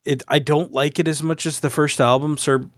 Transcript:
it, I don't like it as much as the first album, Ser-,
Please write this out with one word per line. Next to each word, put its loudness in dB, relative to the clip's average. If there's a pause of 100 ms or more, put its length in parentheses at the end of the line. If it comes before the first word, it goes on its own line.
it, -2
I 2
don't 0
like -2
it 0
as -2
much -4
as -6
the -2
first 0
album, 2
Ser-, 0